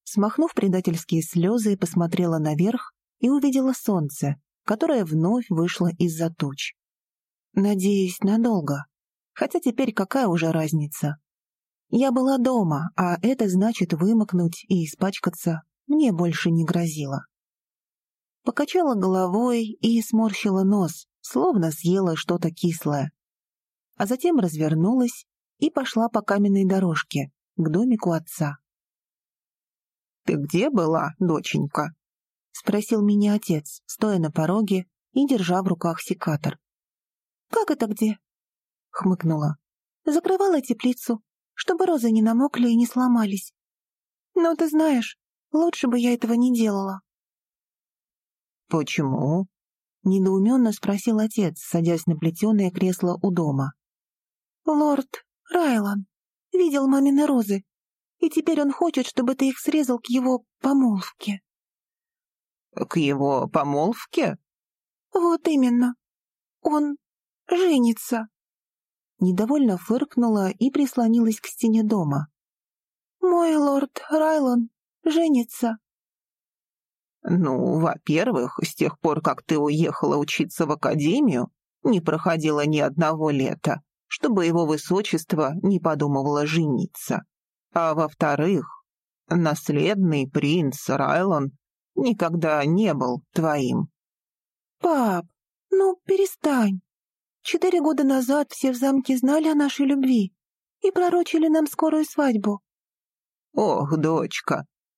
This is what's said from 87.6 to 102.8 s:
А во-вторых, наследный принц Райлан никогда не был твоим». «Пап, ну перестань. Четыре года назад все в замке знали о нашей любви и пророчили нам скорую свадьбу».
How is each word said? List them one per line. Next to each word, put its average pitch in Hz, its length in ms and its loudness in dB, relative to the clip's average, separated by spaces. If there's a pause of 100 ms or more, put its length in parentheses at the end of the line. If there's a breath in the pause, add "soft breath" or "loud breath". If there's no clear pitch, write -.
А 160 220 0
во-вторых, 156 720 0 (600)
наследный 160 1000 0
принц 147 580 -2
Райлан 143 640 0 (420)
никогда 165 680 0
не 175 300 2
был 127 300 -4 (100)
твоим». 147 540 -2 (920)
«Пап, 226 460 0 (460)
ну 381 340 2
перестань. 277 760 0 (600)
Четыре 349 400 0
года 294 220 2
назад 269 480 0
все 262 200 -2
в 247 40 -6
замке 269 420 0
знали 302 300 2
о 311 80 2
нашей 285 320 0
любви 262 440 2 (500)
и 381 100 2
пророчили 349 560 2
нам 311 180 4
скорую 311 400 0
свадьбу». 214 560 0 (920)